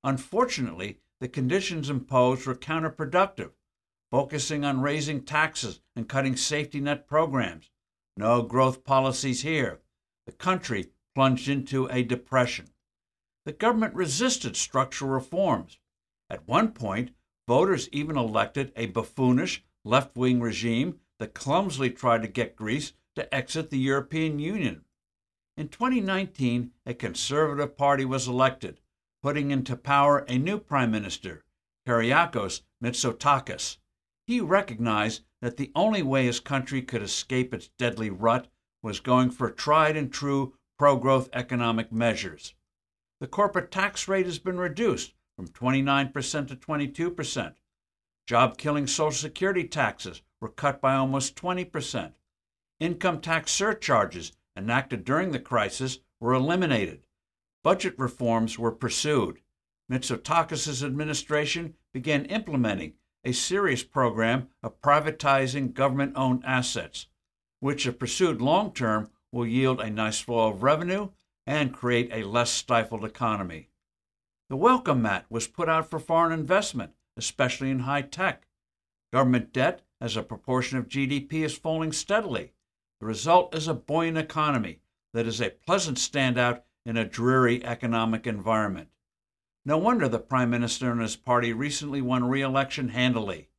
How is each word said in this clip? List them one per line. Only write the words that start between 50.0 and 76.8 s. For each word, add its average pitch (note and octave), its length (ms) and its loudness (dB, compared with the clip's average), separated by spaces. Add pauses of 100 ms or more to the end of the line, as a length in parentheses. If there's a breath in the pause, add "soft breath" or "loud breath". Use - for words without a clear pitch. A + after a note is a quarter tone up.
were A2+ 80 -8
cut C#3 320 -2
by C3+ 140 4
almost C3+ 400 -2
twenty F3+ 280 -4
percent. B2+ 520 -8 (640)
Income E3+ 420 0
tax D#3+ 300 -2
surcharges A2+ 800 0 (260)
enacted A2+ 480 -2
during D#3+ 260 0
the B2+ 80 -4
crisis A#2+ 600 -2 (200)
were A#2+ 140 2
eliminated. C3+ 720 0 (580)
Budget F#3 360 2
reforms A2+ 580 0
were A2+ 140 0
pursued. A#2 720 0 (500)
Mitsotakis's C#3+ 920 -2
administration D3+ 920 -4 (180)
began C#3+ 320 0
implementing A#2+ 680 -2 (300)
a B2 80 -2
serious F3 520 0
program A#2+ 640 0 (160)
of - 180 -10
privatizing C#3+ 920 2
government-owned C3+ 760 0
assets, B2+ 580 -2 (540)
which, C#3 260 -2
if B2 140 -4
pursued C3+ 420 2
long-term, B2+ 720 2 (200)
will A#2+ 140 -2
yield B2+ 340 2
a G#2+ 120 -4
nice A2 280 -2
flow A2+ 300 2
of G2 140 -4
revenue F3 460 2 (360)
and C#3 300 -2
create A#2+ 360 0
a G#2+ 160 -6
less A#2 220 0
stifled A2 560 0
economy. G2 640 -4 (800)
The C3+ 60 -6
welcome G3+ 460 4
mat G2+ 280 0
was A2+ 160 -4
put E3 220 -4
out D#3+ 220 2
for D#3+ 100 -4
foreign E3 320 2
investment, D#3+ 640 -2 (240)